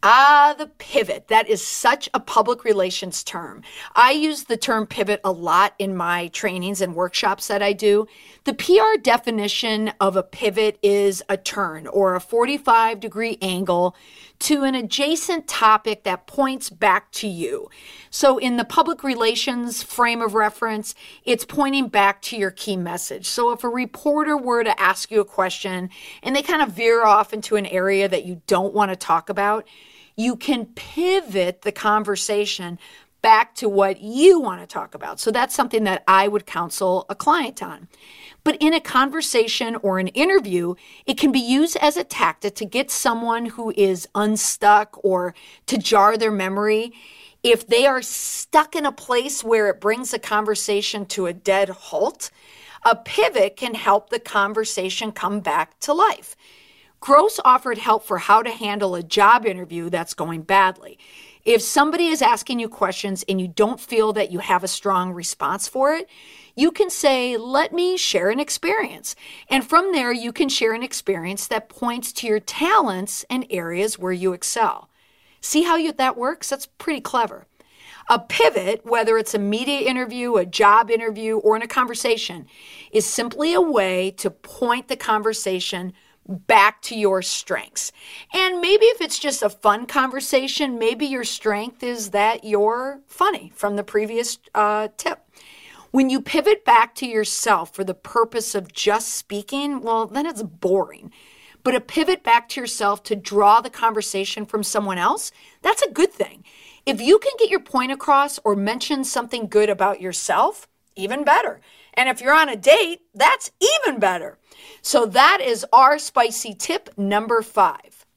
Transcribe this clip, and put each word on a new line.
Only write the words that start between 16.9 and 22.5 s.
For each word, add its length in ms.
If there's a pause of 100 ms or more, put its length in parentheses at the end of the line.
to 160
you. 420 (400)
So 280
in 200
the 80
public 380
relations 800
frame 400
of 140
reference, 580 (300)
it's 200
pointing 440
back 360
to 140
your 140